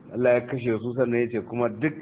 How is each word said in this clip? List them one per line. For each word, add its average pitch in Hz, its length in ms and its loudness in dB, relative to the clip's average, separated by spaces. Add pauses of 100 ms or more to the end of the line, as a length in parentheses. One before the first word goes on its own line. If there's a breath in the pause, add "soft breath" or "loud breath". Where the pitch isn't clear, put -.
(120)
Allah 123 220 4
ya 120 120 4
kashe 120 340 -2
su, 120 140 -4
sannan 120 260 2
ya 120 80 2
ce, 117 160 -4
"Kuma 120 240 0
duk 117 340 -2